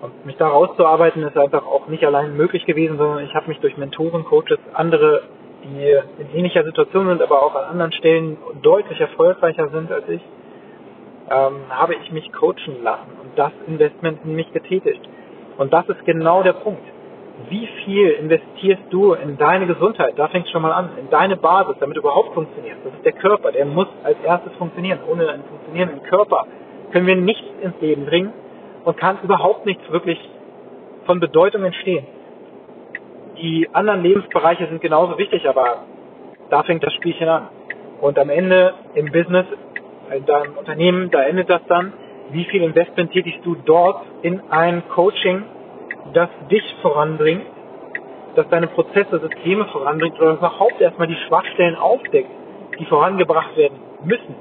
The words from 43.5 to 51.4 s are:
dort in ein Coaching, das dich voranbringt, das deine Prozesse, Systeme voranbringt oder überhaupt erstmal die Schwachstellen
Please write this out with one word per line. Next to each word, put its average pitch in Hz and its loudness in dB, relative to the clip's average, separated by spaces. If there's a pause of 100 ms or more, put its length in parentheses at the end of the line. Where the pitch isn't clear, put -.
dort 175 4 (180)
in 180 -4 (100)
ein 170 2
Coaching, 190 0 (680)
das 170 2 (220)
dich 202 4 (200)
voranbringt, 156 0 (880)
das 156 2
deine 170 2
Prozesse, 185 -2
Systeme 175 -2
voranbringt 156 -4
oder 160 4
überhaupt 175 0
erstmal 170 2
die 165 -6 (120)
Schwachstellen 175 0